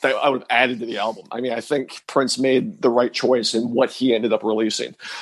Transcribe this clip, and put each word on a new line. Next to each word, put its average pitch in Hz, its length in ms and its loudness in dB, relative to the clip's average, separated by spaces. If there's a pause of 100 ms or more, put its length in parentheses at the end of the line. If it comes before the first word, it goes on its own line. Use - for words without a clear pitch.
that 135 140 2
I - 140 2
would 127 120 0
have - 100 -20
added 123 300 2
to 117 40 -6
the 113 140 -6
album. 101 320 -4
I 120 100 -6
mean, 127 120 -2
I 117 80 -4
think - 460 -4
Prince 131 300 0
made 127 440 0
the 131 80 4
right 120 220 2
choice 123 440 0
in 117 160 0
what 123 180 2
he 123 240 0
ended 113 200 0
up 107 100 0
releasing. 110 500 -2 (280)